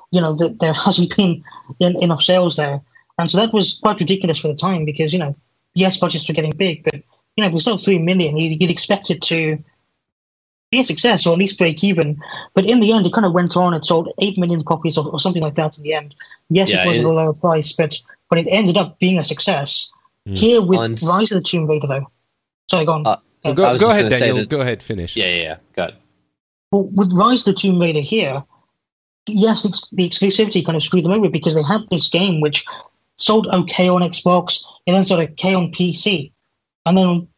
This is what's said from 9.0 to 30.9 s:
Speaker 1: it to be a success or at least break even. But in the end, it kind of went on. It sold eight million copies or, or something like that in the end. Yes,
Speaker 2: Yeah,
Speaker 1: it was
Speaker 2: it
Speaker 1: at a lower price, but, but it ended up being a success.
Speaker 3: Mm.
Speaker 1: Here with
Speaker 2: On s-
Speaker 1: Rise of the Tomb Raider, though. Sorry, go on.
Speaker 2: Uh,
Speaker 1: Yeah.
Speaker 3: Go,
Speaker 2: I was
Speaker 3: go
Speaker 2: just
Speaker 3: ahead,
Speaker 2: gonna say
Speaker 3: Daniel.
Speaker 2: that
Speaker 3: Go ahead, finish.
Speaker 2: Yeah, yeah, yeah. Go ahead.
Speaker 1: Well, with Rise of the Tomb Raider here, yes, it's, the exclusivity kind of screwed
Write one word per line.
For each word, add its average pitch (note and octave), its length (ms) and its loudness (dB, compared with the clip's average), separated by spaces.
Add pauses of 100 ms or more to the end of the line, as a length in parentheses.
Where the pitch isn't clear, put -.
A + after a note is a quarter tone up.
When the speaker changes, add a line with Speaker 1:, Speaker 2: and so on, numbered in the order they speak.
Speaker 1:
it D#3+ 120 -4
to D#3 400 -2 (1080)
be B3 80 2
a C4 40 2
success G3 440 0
or E3 60 4
at E3+ 60 2
least G3 200 0
break E3+ 240 0
even. D#3 360 0 (360)
But F#3+ 120 2
in A#3+ 120 4
the G#3+ 140 4
end, G#3 120 4
it E3 80 0
kind A3 140 2
of E3+ 60 0
went F3 220 0
on. F3+ 200 2
It D#3 100 -6
sold E3 340 0
eight F#3+ 200 -2
million E3+ 240 0
copies D#3+ 340 -2
or, D3 100 -2
or D3 120 -6
something F3+ 240 -2
like C#3+ 120 -4
that D#3 220 -2
in D3+ 60 -18
the D3+ 100 -4
end. D3 220 -8 (340)
Yes, F#3 220 2
Speaker 2:
Yeah, F#3 120 2
Speaker 1:
it F3+ 40 2
was F3 100 0
Speaker 2:
it D#3+ 40 0
Speaker 1:
at D3+ 40 0
a D#3+ 80 2
lower D#3+ 200 0
price, D#3+ 400 -2
but, D#3 220 -2 (340)
but E3+ 100 2
it E3 100 -2
ended F#3+ 280 2
up F3 200 -2
being F#3 220 2
a D3 40 -4
success. C#3+ 680 -4 (360)
Speaker 3:
Mm. G2 100 -6
Speaker 1:
Here A3+ 260 4
with F3 160 2
Speaker 2:
On A2+ 140 -2
s- A2+ 100 -8
Speaker 1:
Rise G3 280 0
of F#3 120 0
the - 40 -
Tomb D#3+ 200 -2
Raider, D3+ 180 -2
though. C#3 240 -4 (640)
Sorry, E3 140 0
go D#3+ 80 0
on. D3+ 120 -2
Speaker 2:
Uh, F3+ 120 0 (260)
Speaker 1:
Yeah. C#3+ 100 -2
Speaker 3:
Go, E3+ 120 2
Speaker 2:
I B2 80 4
was B2 80 0
Speaker 3:
go A3+ 60 4
Speaker 2:
just A#3 120 4
Speaker 3:
ahead, - 60 4
Speaker 2:
gonna B2+ 120 2
say B2 100 2
Speaker 3:
Daniel. - 100 2
Speaker 2:
that G#2+ 120 -4
Speaker 3:
Go D3 120 -2
ahead, B2 200 -4
finish. F2+ 340 -8
Speaker 2:
Yeah, G2 120 -2
yeah, F2 160 -2
yeah. D#2+ 120 -8 (200)
Go F#2 80 -4
ahead. E2 120 -8 (760)
Speaker 1:
Well, G3+ 140 2
with F#3+ 280 0
Rise A#3 340 4
of F#3+ 60 2
the - 80 -4
Tomb F#3 180 2
Raider E3 200 0
here, C#3+ 440 -4 (840)
yes, G#3+ 380 2
it's, - 260 -4
the F#3 180 0
exclusivity G3 560 0
kind E3 100 -2
of D3+ 80 -2
screwed E3+ 220 0